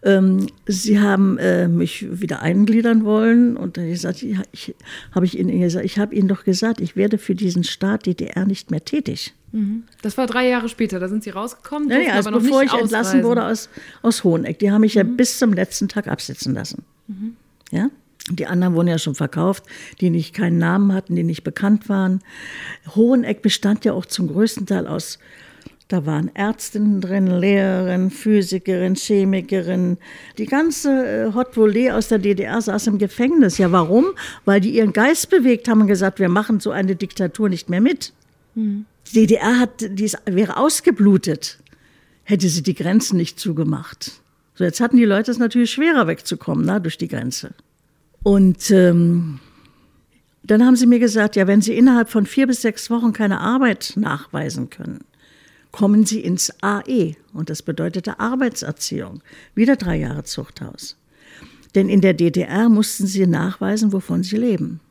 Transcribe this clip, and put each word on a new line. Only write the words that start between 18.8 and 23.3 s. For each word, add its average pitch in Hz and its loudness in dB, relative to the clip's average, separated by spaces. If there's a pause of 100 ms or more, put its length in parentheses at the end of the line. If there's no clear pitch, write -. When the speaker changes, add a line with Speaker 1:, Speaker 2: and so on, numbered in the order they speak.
Speaker 1:
ja 165 0
schon 143 -6
verkauft, 170 -4 (360)
die 185 2
nicht, 165 -2
keinen 175 -2
Namen 190 2
hatten, 190 -6
die 170 -2
nicht 165 -6
bekannt 208 -2
waren. 190 0 (720)
Hoheneck 233 2